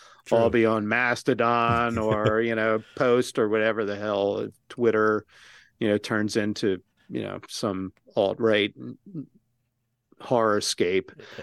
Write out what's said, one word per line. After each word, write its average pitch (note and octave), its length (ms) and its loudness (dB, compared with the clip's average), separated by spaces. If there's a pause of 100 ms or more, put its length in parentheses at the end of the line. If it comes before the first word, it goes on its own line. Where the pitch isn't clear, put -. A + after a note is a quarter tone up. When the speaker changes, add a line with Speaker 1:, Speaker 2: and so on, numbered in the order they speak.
(260)
Speaker 1:
True. A2+ 120 2
Speaker 2:
all A2+ 120 4
be A2+ 160 4
on A2 200 0
Mastodon A#2 1120 0
Speaker 1:
<laughs> - 0 -
Speaker 2:
or, A2 440 0
you A#2 120 0
know, A2 280 0 (120)
Post B2 440 0
or A2 100 2
whatever A2 360 0
the G2+ 120 -4
hell, G2+ 520 -2 (200)
Twitter, G#2+ 560 2 (540)
you A2+ 100 0
know, G#2 100 2
turns G#2+ 380 -2
into, G#2 460 -2 (260)
you A#2+ 140 -8
know, G2 260 -10
some F#2+ 440 -6 (240)
alt-right G#2 580 2 (1500)
horrorscape. G#2 880 0 (320)